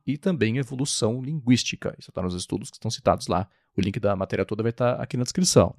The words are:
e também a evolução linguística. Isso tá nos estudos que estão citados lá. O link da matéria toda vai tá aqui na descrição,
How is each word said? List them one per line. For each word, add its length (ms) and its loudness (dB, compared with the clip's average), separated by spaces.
e 100 -2
também 420 0
a 40 -2
evolução 640 -2
linguística. 760 2
Isso 140 -20
tá 100 -6
nos 140 -2
estudos 340 -6
que 80 -20
estão 140 -6
citados 360 0
lá. 200 0
O 60 0
link 180 0
da 160 2
matéria 300 -2
toda 160 -6
vai 100 0
tá 300 0
aqui 160 -6
na 60 0
descrição, 560 4